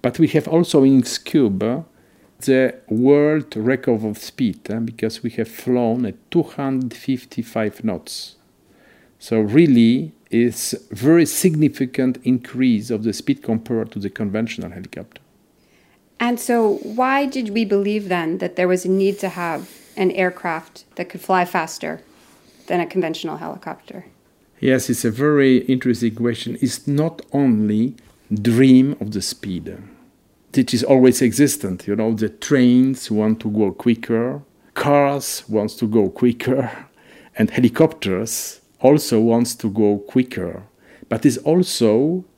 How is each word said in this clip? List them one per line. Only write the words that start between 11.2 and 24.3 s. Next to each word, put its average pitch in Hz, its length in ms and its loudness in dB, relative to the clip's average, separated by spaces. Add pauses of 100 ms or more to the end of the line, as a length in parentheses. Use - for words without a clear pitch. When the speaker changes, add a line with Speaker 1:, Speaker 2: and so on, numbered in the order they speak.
Speaker 1:
significant 135 960 0
increase 123 680 0
of 107 140 -4
the 110 100 0
speed - 300 -4
compared 113 480 -4
to 107 80 -10
the 98 100 -6
conventional 101 640 -6
helicopter. - 500 -16 (960)
Speaker 2:
And 240 200 -2
so 226 440 0
why 262 420 0
did 262 240 -6
we 220 140 0
believe 202 460 -2
then 170 300 -2
that 180 160 -6
there 180 120 0
was 180 180 0
a 185 40 -2
need 196 300 0
to 190 100 -4
have 170 400 -8 (260)
an 185 160 0
aircraft 180 720 -6 (100)
that 180 140 -8
could 180 120 -16
fly 185 240 0
faster 165 560 -8 (680)
than 180 120 -2
a 165 60 -2
conventional 165 520 -6
helicopter? 160 680 -14 (540)